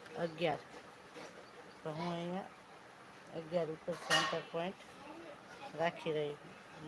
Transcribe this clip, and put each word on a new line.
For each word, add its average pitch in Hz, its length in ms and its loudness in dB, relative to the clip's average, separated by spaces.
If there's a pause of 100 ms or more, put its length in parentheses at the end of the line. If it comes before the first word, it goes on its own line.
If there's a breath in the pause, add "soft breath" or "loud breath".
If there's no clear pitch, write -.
(240)
અગિયાર. 160 380 4 (1200)
તો 165 140 -2
હું 170 160 2
અહીંયા 175 360 0 (880)
અગિયાર 160 380 4
ઉપર 170 200 0 (120)
સેન્ટર - 340 8 (100)
પોઇન્ટ 175 280 2 (1000)
રાખી 165 360 4
રહી 147 240 2
છું. - 140 -12 (340)